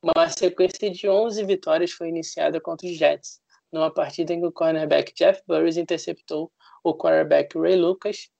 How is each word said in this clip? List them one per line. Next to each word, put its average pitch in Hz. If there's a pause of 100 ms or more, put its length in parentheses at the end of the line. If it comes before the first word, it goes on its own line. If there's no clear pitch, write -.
Uma 165
sequência 180
de 185
onze 214
vitórias 175
foi -
iniciada 160
contra 170
os 175
Jets, 147 (320)
numa 160
partida 165
em 170
que 175
o 165
cornerback 156
Jeff 190
Burris 165
interceptou 165 (320)
o 160
quarterback 156
Ray 165
Lucas 185